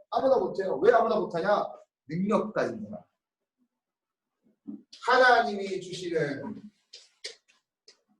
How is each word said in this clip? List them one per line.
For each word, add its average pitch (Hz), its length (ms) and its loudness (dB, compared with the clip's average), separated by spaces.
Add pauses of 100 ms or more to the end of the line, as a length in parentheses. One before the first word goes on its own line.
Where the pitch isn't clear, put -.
아무나 254 280 2
못해요. 190 400 -2
왜 214 160 6
아무나 208 260 2
못하냐? 180 480 0 (400)
능력 202 460 -2
가진 113 300 -4
사람. - 200 -14 (2000)
하나님이 214 760 2
주시는 147 800 -6 (1600)